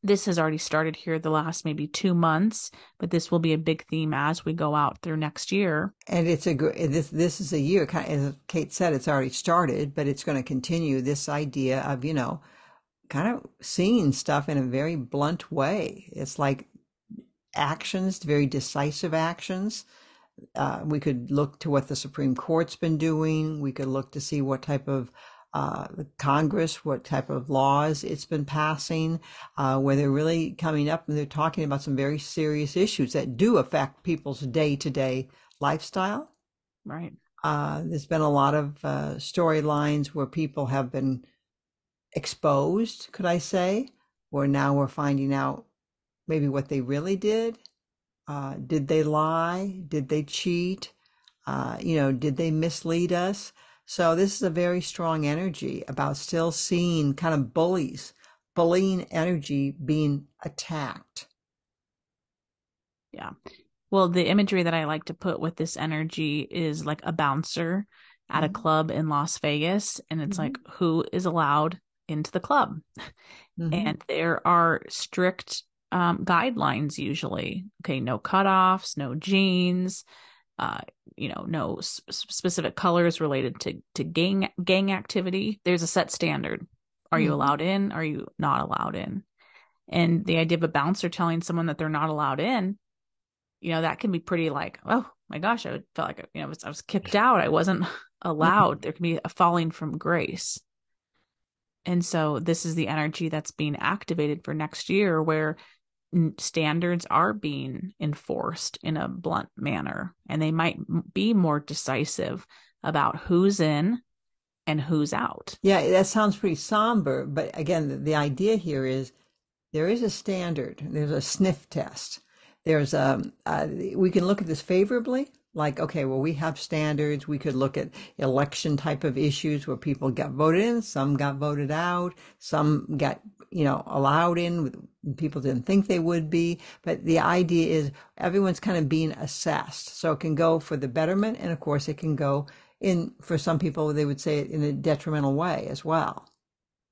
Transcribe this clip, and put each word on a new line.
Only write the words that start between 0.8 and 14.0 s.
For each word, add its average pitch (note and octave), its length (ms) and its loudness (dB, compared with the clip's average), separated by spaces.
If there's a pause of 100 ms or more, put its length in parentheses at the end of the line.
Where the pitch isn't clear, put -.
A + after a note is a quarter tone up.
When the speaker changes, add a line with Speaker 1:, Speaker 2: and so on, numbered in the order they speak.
Speaker 1:
here D#3+ 220 -4
the D#3 140 -2
last D#3+ 340 0
maybe D3+ 220 -2
two F#3 260 0
months, E3+ 560 2 (300)
but E3+ 100 -4
this E3+ 220 0
will F3 80 4
be E3 140 2
a D#3 40 2
big D#3+ 300 -2
theme D#3+ 260 -2
as D3 320 0
we D#3+ 80 -2
go D3+ 220 0
out D3 260 0
through D#3+ 160 -4
next D3+ 340 -4
year. F#3+ 400 0 (160)
Speaker 2:
And E3+ 200 2
it's E3 180 2
a F3 80 2
gr-, D3+ 160 2
this, D#3 400 -2
this E3 320 0
is C#3+ 100 -6
a D#3+ 80 0
year, D#3 280 2
ki-, E3+ 100 -4
as C#3+ 380 -2 (120)
Kate D#3 240 -4
said, E3+ 220 0
it's C3 140 -2
already C3+ 240 2
started, D3+ 640 2
but D3 120 0
it's C#3 160 -2
gonna C#3 200 -2
continue C3+ 580 0
this C#3+ 260 -2
idea C#3 540 0
of, C3+ 240 -4
you D#3+ 80 -2
know, C#3 280 -2 (680)
kind D3+ 180 0
of A#3+ 200 -2 (120)
seeing F3+ 540 4